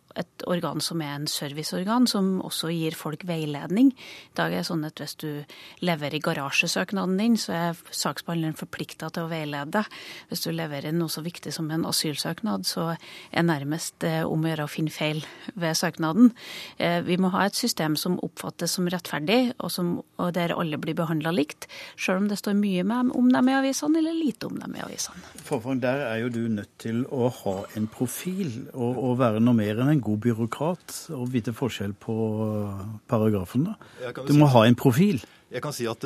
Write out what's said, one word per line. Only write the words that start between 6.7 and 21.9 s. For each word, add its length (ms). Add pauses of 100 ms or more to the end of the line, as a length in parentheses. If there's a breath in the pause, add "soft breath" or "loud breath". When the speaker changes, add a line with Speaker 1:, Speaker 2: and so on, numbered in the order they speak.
Speaker 1:
din, 200
så 180
er 240 (100)
saksbehandleren 720
forpliktet 540
til 100
å 80
veilede 400
deg. 140 (440 loud breath)
Hvis 140
du 80
leverer 400
noe 160
så 160
viktig 300
som 180
en 160
asylsøknad, 800
så 300 (340 loud breath)
er 160
nærmest, 560
eh, 240
om 160
å 80
gjøre 160
å 20
finne 220
feil 320 (320 loud breath)
ved 240
søknaden. 540 (440 loud breath)
Eh, 240
vi 160
må 140
ha 140
et 100
system 400
som 240
oppfattes 560
som 100
rettferdig, 720
og 120
som, 320 (160)
og 140
der 200
alle 240
blir 160
behandlet 400
likt, 340 (300 loud breath)